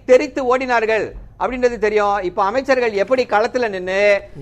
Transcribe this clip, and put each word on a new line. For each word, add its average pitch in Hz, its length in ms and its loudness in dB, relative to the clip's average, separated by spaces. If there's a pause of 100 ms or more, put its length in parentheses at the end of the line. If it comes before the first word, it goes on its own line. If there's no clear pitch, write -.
தெரித்து 277 420 4
ஓடினார்கள் 233 580 0 (340)
அப்படின்றது 247 380 -2
தெரியும். 208 440 0
இப்ப 185 220 -2
அமைச்சர்கள் 240 580 0
எப்படி 247 240 0
களத்துல 233 420 0
நின்னு 190 320 -4 (420)